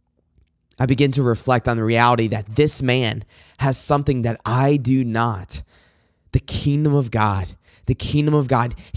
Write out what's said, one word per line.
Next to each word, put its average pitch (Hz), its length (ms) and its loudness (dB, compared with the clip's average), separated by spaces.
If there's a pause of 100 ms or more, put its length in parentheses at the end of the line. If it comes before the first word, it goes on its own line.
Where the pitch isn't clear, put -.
(800)
I 131 80 0
begin 135 260 2
to 139 100 0
reflect 123 460 0
on 117 80 0
the 110 80 -2
reality 117 440 4
that 107 260 -6
this 147 280 2
man 120 420 -2 (340)
has 135 180 0
something 143 460 0
that 117 220 -2
I 139 320 2
do 131 280 0
not, 113 580 -4 (720)
the - 80 2
kingdom 143 540 0
of 127 160 0
God. 104 440 -2 (320)
The - 80 0
kingdom 151 400 0
of 143 140 2
God. 120 260 0 (220)